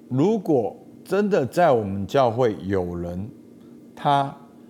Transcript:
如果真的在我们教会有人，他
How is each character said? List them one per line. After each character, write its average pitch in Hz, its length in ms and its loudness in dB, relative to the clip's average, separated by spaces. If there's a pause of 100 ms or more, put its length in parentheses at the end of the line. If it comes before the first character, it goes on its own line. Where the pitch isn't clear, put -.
如 170 280 2
果 139 380 0 (300)
真 202 240 0
的 175 160 2
在 165 260 4
我 113 120 2
们 98 220 -6
教 131 240 2
会 113 340 0
有 90 320 -2
人， 87 340 -8 (680)
他 139 400 0 (340)